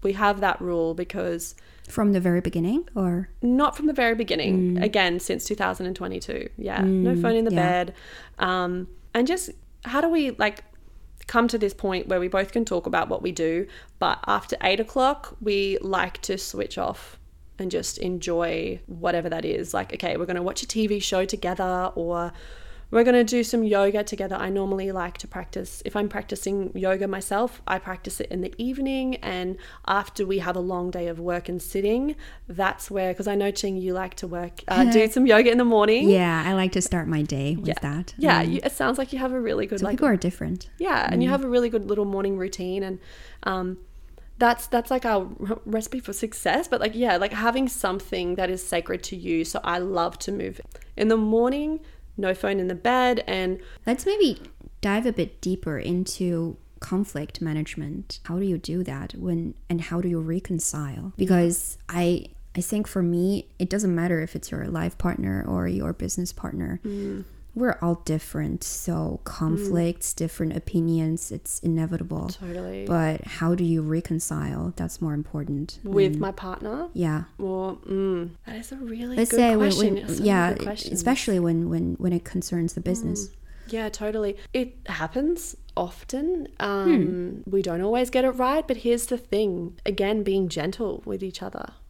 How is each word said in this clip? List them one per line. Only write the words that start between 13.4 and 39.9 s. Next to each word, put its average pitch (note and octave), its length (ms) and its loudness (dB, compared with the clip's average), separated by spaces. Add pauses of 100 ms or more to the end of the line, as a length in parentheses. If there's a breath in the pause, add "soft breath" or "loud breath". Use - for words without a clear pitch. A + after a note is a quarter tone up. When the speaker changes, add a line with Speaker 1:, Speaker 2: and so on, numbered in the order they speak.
Speaker 1:
but - 300 0
after - 360 2
eight G3 160 4
o'clock, C4 640 0
we G3+ 400 0
like F3+ 400 -2
to F#3+ 160 -2
switch - 400 -6
off - 420 -6 (380)
and F#3+ 140 -4
just F3 260 -4
enjoy E3+ 920 -2
whatever E3+ 420 0
that E3 160 -4
is. E3 280 -2
Like, F#3+ 200 -2
okay, - 240 -4
we're E3+ 80 -2
gonna F3+ 180 -4
watch - 200 -2
a - 40 -10
T A3 200 0
V G3+ 120 0
show F#3+ 260 0
together, F#3 680 -2
or E3+ 360 -2 (600 loud breath)
we're A3+ 120 8
gonna B3 200 8
do A#3 200 2
some A3+ 200 2
yoga G#3 400 4
together. F#3+ 320 -4
I F#3 140 -2
normally G3 420 0
like F3+ 280 -6
to - 80 -12
practice, - 580 -10
if - 100 -4
I'm G#3 140 0
practicing G3 680 -4
yoga F#3+ 320 2
myself, G3 600 -2
I F#3+ 100 0
practice F#3 420 -8
it - 120 -6
in F#3 100 -2
the F#3 160 -4
evening, C4 600 -2
and F#3 400 -4 (280 loud breath)
after G3 400 0
we G3 140 0
have F3 160 -2
a F#3 40 -2
long F3+ 300 -2
day F3 180 -4
of E3 120 -6
work F3 300 -2
and F3 120 -4
sitting, A#3 540 0 (320 loud breath)
that's F#3+ 420 -2
where, F#3 240 0
'cause F#3+ 140 -4
I G3+ 80 0
know, G3+ 160 2
Ching, G3 260 -2
you F#3 160 -2
like F#3 220 -4
to - 120 -8
work, F3 400 -8
uh, A#3 180 4
Speaker 2:
<laughs> A#3 60 4
Speaker 1:
do A3 160 8
some B3+ 200 4
yoga A#3 240 8
in A#3+ 80 6
the B3 60 6 (120)
morning. G#3+ 320 6
Speaker 2:
Yeah, F3 340 6
I F3+ 100 0
like F#3+ 180 2
to F#3 100 0
start E3+ 260 0
my D#3+ 140 2
day D3 360 0
with F#3+ 100 -4
Speaker 1:
Yeah. - 160 -2
Speaker 2:
that. D3+ 340 -4
Speaker 1:
Yeah, C#4 260 6
Speaker 2:
Mm. E3 100 2
Speaker 1:
you, - 100 2
it C#4 80 0
sounds B3+ 260 0
like C4+ 160 -4
you C4 60 -4
have B3+ 140 -2
a B3+ 60 0
really A3 280 0
good, G3 140 -2
Speaker 2:
Some F#3+ 60 0
Speaker 1:
like, G#3 100 0